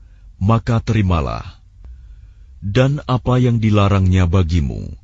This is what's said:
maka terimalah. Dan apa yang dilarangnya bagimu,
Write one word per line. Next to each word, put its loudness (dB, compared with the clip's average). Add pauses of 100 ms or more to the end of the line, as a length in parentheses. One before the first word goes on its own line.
(400)
maka 0
terimalah. -2 (1040)
Dan 0
apa -2
yang 2
dilarangnya 2
bagimu, -2